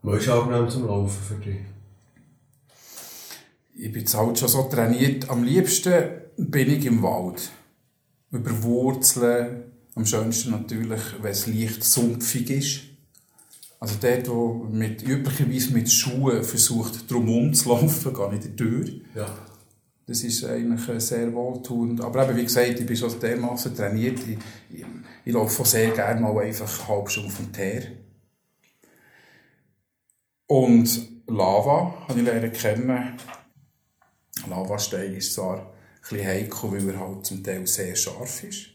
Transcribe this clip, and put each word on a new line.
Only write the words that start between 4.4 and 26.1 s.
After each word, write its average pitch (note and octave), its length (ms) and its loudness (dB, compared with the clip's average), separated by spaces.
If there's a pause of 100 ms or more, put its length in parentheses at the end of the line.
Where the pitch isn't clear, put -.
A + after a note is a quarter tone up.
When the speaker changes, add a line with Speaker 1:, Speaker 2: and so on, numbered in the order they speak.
Speaker 2:
so C3+ 160 4
trainiert. B2 640 2
Am A#2+ 140 0
liebsten E3+ 640 4 (340)
bin C3 320 2
ich C#3+ 160 2
im A2+ 160 4
Wald. F2+ 480 -2 (800)
Über A2 320 -2
Wurzeln. A#2+ 1000 2 (300)
Am A2 120 -2
schönsten A2+ 440 0
natürlich, A2 500 -4 (220)
wenn G#2 100 -2
es - 140 -4
leicht A2 360 -2
sumpfig A#2 680 2
ist. C3+ 300 0 (1000)
Also G#2+ 200 -4
dort, B2 280 2
wo A#2 420 0
mit, A2 320 -2
üblicherweise C3 680 0
mit A2+ 180 2
Schuhen B2+ 540 2
versucht, - 680 0
drum A#2+ 440 2
zu - 160 2
laufen, C3+ 440 4
gehe G2+ 240 -2
ich - 180 -10
durch. A#2+ 440 -2 (140)
Speaker 1:
Ja. G#2 120 -6 (800)
Speaker 2:
Das A#2 160 -4
ist A#2 220 -2
eigentlich, A#2 440 -2
äh, A2+ 120 -2
sehr A#2 320 -2
wohltuend. A#2+ 680 -2
Aber C3+ 260 2
eben, A#2 80 0
wie A#2+ 80 2
gesagt, B2 340 2
ich A#2 80 -2
bin A2+ 100 0
schon A2+ 240 -2
dermassen A#2+ 540 -2
trainiert. A2 460 0
Ich, A2 180 -6 (400)
ich, - 60 -14 (400)
ich A#2 80 -2
laufe A2+ 300 2
auch A2+ 40 2
sehr A2+ 240 4
gerne A2 300 0